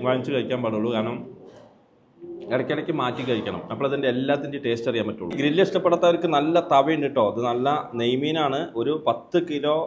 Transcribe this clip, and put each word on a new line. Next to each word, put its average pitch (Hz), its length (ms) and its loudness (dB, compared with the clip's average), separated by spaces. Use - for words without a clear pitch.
വാങ്ങിച്ച് 127 280 0
കഴിക്കാൻ 123 300 0
പാടുള്ളൂ. 110 320 0
കാരണം 117 200 -2
ഇടയ്ക്കിടയ്ക്ക് 147 460 -2
മാറ്റി 123 280 -2
കഴിക്കണം, 101 320 -2
അപ്പോൾ 117 160 -4
അതിൻ്റെ 139 240 0
എല്ലാത്തിൻ്റെയും 139 520 -2
ടേസ്റ്റ് 117 260 0
അറിയാൻ 110 180 0
പറ്റുള്ളൂ. 87 320 -8
ഗ്രില്ല് 147 260 4
ഇഷ്ടപ്പെടാത്തവർക്ക് 175 720 2
നല്ല 160 240 4
തവയുണ്ട് 143 340 4
കേട്ടോ. 127 260 2
അത് 107 80 -4
നല്ല 123 180 0
നെയ്മീനാണ്. 139 600 0
ഒരു 135 120 0
പത്ത് 135 340 0
കിലോ 147 260 0